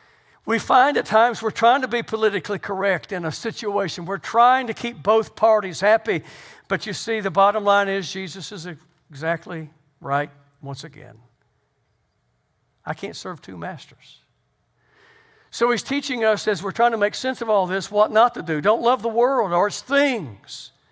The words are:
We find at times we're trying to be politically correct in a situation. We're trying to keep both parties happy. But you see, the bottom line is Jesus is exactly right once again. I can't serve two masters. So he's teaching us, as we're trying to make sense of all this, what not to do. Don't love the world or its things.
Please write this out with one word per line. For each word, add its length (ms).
We 140
find 380
at 100
times 340
we're 80
trying 320
to 60
be 160
politically 560
correct 520
in 140
a 60
situation. 760
We're 140
trying 480
to 80
keep 260
both 340
parties 460
happy. 400
But 180
you 80
see, 260
the 120
bottom 320
line 260
is 220
Jesus 400
is 160
exactly 600
right 300
once 220
again. 340
I 80
can't 220
serve 260
two 160
masters. 640
So 220
he's 100
teaching 420
us, 240
as 140
we're 100
trying 200
to 60
make 180
sense 260
of 80
all 160
this, 240
what 220
not 240
to 80
do. 180
Don't 220
love 180
the 80
world 420
or 160
its 140
things. 880